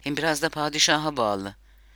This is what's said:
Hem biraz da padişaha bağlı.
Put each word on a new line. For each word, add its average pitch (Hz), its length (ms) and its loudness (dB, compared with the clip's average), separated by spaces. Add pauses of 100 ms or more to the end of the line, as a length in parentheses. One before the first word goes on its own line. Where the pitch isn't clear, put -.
Hem 143 160 -4
biraz 151 240 0
da 160 80 2
padişaha 151 680 0
bağlı. 101 380 0 (400)